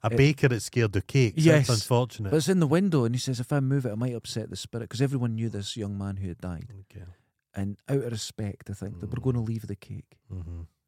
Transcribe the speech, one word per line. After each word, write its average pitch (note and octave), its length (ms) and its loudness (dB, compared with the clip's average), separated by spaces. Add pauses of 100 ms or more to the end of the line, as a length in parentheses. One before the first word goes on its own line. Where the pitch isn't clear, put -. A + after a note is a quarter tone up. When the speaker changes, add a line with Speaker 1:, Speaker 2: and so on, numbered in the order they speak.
Speaker 1:
A G#2+ 100 0
Speaker 2:
it A#2 60 2
Speaker 1:
baker C#3+ 300 6
that's A#2+ 180 0
scared A2 300 0
of F#2 100 0
cakes. C3+ 380 2
Speaker 2:
Yes. D3+ 240 8
Speaker 1:
That's A2+ 140 4
unfortunate. A#2 500 0
Speaker 2:
But C#3+ 60 4
it's D#3 120 0
in F#3+ 120 4
the D#3 60 4
window, D#3+ 360 4
and A#2 100 0
he B2 60 -2
says, B2 200 -2
"If B2 140 -8
I D3 60 4
move C3+ 260 2
it, A2 60 -2
I G#2+ 40 -4
might A#2+ 200 -2
upset A2 340 -6
the - 60 -8
spirit," A2+ 340 -8
'cause A2+ 120 -4
everyone B2+ 340 0
knew A2+ 140 -2
this G2+ 280 -6
young G2+ 200 -4
man G2 200 -4
who G2 120 -6
had E2+ 100 -10
died. F2+ 340 -8 (160)
Speaker 1:
Okay. F2+ 160 -16 (480)
Speaker 2:
And G2+ 240 -4 (100)
out C#3 160 0
of A#2+ 80 -6
respect, - 580 -8
I G2+ 40 -10
think, F#2+ 280 -10
they G#2 60 -6
were A#2 100 -6
Speaker 1:
Mm. - 60 -6
Speaker 2:
gonna B2 180 0
leave A2 260 -6
the G2+ 80 -8
cake, - 420 -16 (140)
Speaker 1:
Mm-hmm. E2+ 300 -10 (260)